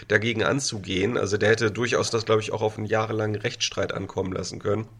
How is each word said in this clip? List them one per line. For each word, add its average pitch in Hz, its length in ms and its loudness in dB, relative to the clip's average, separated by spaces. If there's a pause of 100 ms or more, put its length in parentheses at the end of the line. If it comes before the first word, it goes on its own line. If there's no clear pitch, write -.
dagegen 107 380 2
anzugehen. 101 720 0
Also 101 200 0
der 104 120 4
hätte 113 220 4
durchaus 110 380 0
das, 113 160 0
glaub 110 140 4
ich, - 140 -4
auch 104 80 -4
auf 107 160 0
einen 107 100 -4
jahrelangen 107 540 0
Rechtsstreit - 520 -2
ankommen 95 380 -4
lassen 92 280 -6
können. 104 280 -2 (120)